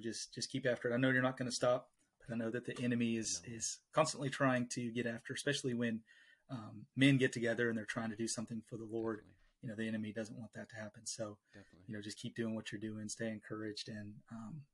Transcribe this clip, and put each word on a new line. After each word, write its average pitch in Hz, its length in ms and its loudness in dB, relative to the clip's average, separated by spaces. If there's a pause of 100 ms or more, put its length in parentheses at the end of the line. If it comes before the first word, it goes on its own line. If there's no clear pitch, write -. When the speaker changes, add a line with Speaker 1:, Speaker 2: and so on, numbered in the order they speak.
Speaker 1:
just, 110 320 -6
just - 180 -6
keep 131 140 -2
after 123 240 2
it. 117 40 0
I 120 40 2
know 131 120 6
you're 127 120 6
not 131 160 2
gonna 123 140 -2
stop, 127 380 4 (300)
but - 140 -8
I 113 40 -2
know 113 140 0
that 120 140 -2
the 123 160 -6
enemy 120 360 4
is, - 300 -2
Speaker 2:
No. 117 80 -8
Speaker 1:
is - 240 -4 (140)
constantly 151 360 2
trying 127 400 4
to 120 220 -2
get 117 160 0
after, 117 260 -4
especially 139 400 0
when, 117 280 2 (480)
um, 110 360 -8 (100)
men 135 220 10
get 123 160 4
together 117 360 2
and 113 80 2
they're 107 80 -4
trying 113 260 -2
to 104 40 -6
do 113 120 0
something 110 400 -4
for 117 100 -8
the 113 60 -8
Lord. 110 360 -2
Speaker 2:
Definitely. - 200 -20 (240)
Speaker 1:
You 120 60 -6
know, 104 60 -6
the 110 120 0
enemy 107 240 -2
doesn't 110 260 -6
want 110 160 -12
that 107 180 -10
to 113 40 -12
happen. 107 300 -10
So, 104 320 -4 (160)
Speaker 2:
Definitely. 92 340 -20
Speaker 1:
you 107 80 -6
know, 104 60 -4
just 104 180 -8
keep 120 160 -8
doing 113 180 -2
what 110 180 -6
you're 104 100 -8
doing, 107 260 -6
stay 113 220 -4
encouraged, 107 600 -6
and, 104 240 -8 (180)
um, 190 300 -10 (120)